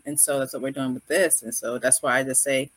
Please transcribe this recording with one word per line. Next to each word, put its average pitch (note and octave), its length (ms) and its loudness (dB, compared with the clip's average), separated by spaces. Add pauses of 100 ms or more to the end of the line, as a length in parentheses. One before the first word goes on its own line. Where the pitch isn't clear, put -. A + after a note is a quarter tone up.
and D3 140 -4
so C#3 200 2
that's C3+ 140 -4
what B2 100 -6
we're C3+ 80 -4
doing C3+ 240 -2
with - 120 -12
this. E3 360 2
And A#2+ 100 -8
so A#2 240 -4
that's B2+ 240 2
why B2+ 180 2
I C3+ 40 0
just C3 180 0
say, C#3 360 0